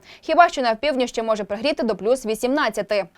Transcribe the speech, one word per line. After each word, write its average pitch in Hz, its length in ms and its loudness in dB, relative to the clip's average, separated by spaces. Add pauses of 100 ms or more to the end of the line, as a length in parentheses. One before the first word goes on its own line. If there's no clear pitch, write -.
(200)
Хіба 339 280 6
що 294 140 -4
на 226 120 2
півдні 262 340 -2
ще 233 140 -6
може 214 220 -2
пригріти 269 380 -2
до 220 140 0
плюс 220 300 0
вісімнадцяти. 214 800 -2 (140)